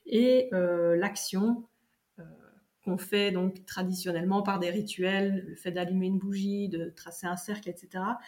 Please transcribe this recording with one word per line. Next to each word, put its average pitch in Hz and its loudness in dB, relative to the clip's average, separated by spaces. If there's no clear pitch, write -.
et, 254 6
euh, 175 4
l'action, 202 0
euh, 175 -16
qu'on 190 0
fait 202 0
donc 185 0
traditionnellement 185 0
par 196 0
des 175 0
rituels, 196 0
le 160 -12
fait - -6
d'allumer 180 0
une 190 2
bougie, 196 -2
de 170 -4
tracer - -12
un 175 -4
cercle, 208 -8
et 180 -8
cetera. 190 -6